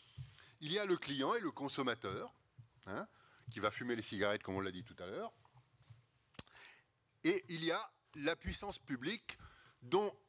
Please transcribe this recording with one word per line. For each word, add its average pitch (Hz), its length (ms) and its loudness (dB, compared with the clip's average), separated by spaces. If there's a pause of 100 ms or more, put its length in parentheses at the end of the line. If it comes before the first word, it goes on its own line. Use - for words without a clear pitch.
(600)
Il 151 100 -2
y 190 80 2
a 208 60 0
le 180 120 6
client 139 360 2
et 226 60 4
le 170 120 -2
consommateur, 123 800 -2 (520)
hein, 190 220 -6 (420)
qui 110 100 -8
va 101 120 4
fumer 123 240 -2
les 110 80 -2
cigarettes, 104 400 2
comme 95 120 -2
on 98 60 2
l'a 95 100 -2
dit 90 120 -8
tout 85 160 -16
à 90 60 -8
l'heure. 170 280 -6 (1900)
Et 185 260 4
il 165 140 -2
y 165 80 4
a 202 200 0 (240)
la 156 200 2
puissance - 420 -4
publique, 143 600 -4 (440)
dont, 185 320 4 (160)